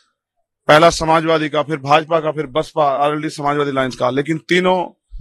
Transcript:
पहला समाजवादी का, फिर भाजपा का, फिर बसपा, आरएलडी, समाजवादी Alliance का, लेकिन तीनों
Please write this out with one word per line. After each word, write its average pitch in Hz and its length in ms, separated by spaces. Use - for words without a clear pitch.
पहला 160 220
समाजवादी 160 580
का, 147 140
फिर 147 140
भाजपा 151 440
का, 151 120
फिर 147 140
बसपा, 151 380
आरएलडी, 147 460
समाजवादी 143 400
Alliance 131 260
का, 123 140
लेकिन 147 280
तीनों 180 720